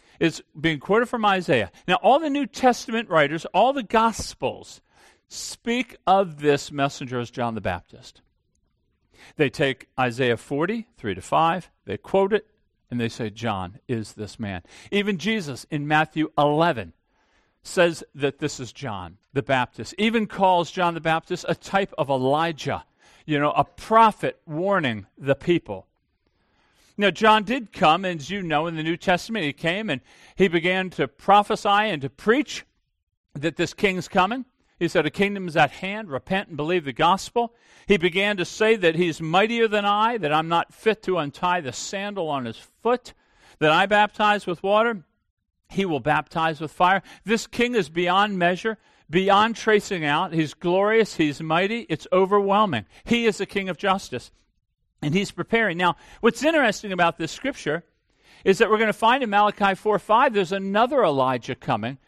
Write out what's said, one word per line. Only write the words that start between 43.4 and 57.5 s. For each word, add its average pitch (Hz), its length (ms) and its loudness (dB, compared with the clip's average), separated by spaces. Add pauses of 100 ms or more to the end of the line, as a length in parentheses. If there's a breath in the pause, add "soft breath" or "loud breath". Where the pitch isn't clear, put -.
that 151 120 4
I 180 140 4
baptize 208 640 0
with 175 160 -6
water, 208 400 2 (680)
he 196 160 -2
will 156 140 -2
baptize 151 640 -2
with 151 100 -10
fire. 180 300 2 (240 loud breath)
This 220 220 -2
king 240 280 -2
is 170 140 0
beyond 180 500 2
measure, 185 380 0 (320 soft breath)
beyond 196 460 4
tracing 202 500 0
out. 160 260 0
He's 160 220 -2
glorious, 202 640 0
he's 151 260 0
mighty, 190 480 -2
it's - 240 -6
overwhelming. 196 720 2 (180 soft breath)
He 233 220 0
is 208 140 0
the 196 60 -2
king 196 220 -6
of 175 100 -6
justice, 190 540 -4 (720)
and 151 120 -2
he's 196 180 0
preparing. 190 460 0
Now, 175 180 2 (260 loud breath)
what's 233 220 2
interesting 269 480 0
about 175 260 0
this 160 140 -6
scripture 175 520 -6 (600 soft breath)